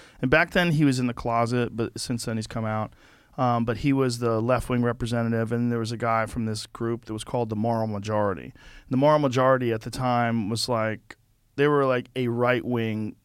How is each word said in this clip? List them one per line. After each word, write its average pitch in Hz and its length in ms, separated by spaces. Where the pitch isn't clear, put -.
And 131 100
back 165 200
then 175 220
he 151 120
was 131 140
in 127 80
the 120 80
closet, 117 600
but 113 240
since - 280
then 113 100
he's 110 100
come 113 200
out. 107 260
Um, 120 260
but 117 140
he 143 160
was 127 240
the 117 240
left-wing 120 400
representative, 117 680
and 120 200
there 120 60
was 113 140
a 117 40
guy 113 300
from 113 180
this 110 220
group 117 400
that 110 80
was 110 100
called 120 240
the 107 80
Moral 110 300
Majority. 101 680
The 127 80
Moral 151 200
Majority 131 540
at 110 100
the 120 80
time 117 600
was, 113 180
like, 110 480
they 143 100
were, 143 200
like, 123 280
a 127 140
right-wing, 117 960